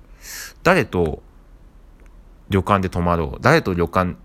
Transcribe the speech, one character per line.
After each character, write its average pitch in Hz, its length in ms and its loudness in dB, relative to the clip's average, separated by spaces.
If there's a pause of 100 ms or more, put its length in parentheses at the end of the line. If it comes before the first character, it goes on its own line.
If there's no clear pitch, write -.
(640)
誰 165 220 2
と 85 380 -2 (1300)
旅 95 120 2
館 101 180 2
で 92 80 -2
泊 90 140 -4
ま 87 140 2
ろ 76 200 -4
う、 - 40 -14
誰 151 220 4
と 95 120 -2
旅 85 120 0
館、 90 380 -2